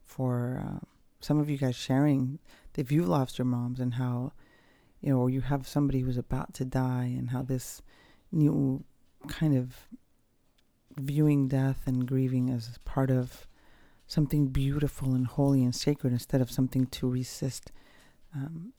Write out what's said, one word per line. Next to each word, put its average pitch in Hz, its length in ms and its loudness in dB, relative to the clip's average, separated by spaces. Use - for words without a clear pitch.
for, 123 600 -2
uh, - 220 -8
some 151 200 2
of 147 100 0
you 147 60 0
guys 131 180 0
sharing 139 640 2
that 139 180 -2
you've 170 160 4
lost 143 300 0
your 127 80 0
moms 123 340 -2
and 123 140 -2
how 123 380 -4
you 143 80 2
know, 131 60 4
or 123 100 2
you 131 140 0
have 131 260 -2
somebody 139 320 2
who's 127 160 -2
about - 380 -4
to 135 100 -4
die, 127 540 0
and 127 100 -4
how 127 140 -4
this 127 400 -6
new 147 500 2
kind 151 260 2
of 127 220 0
viewing 143 500 2
death 135 400 0
and 127 200 0
grieving 131 420 0
as 120 380 -4
part 135 240 0
of 127 360 -2
something 147 420 2
beautiful 139 680 0
and 127 120 2
holy 139 360 4
and 123 120 2
sacred 143 380 0
instead 123 280 0
of 123 100 0
something 131 360 2
to - 200 -6
resist, 127 640 -4
um, 160 440 -8